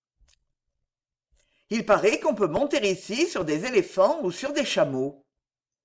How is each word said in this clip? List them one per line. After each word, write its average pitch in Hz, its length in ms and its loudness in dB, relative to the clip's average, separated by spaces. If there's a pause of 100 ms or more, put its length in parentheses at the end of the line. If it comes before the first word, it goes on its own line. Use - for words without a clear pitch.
(1700)
Il 220 160 -2
paraît 208 340 4
qu'on 311 140 0
peut 202 140 0
monter 233 420 0
ici 208 380 -2
sur 190 160 -6
des 156 220 -2
éléphants 247 580 2
ou 180 80 -2
sur 277 220 -8
des 294 100 0
chameaux. » 139 600 -2 (600)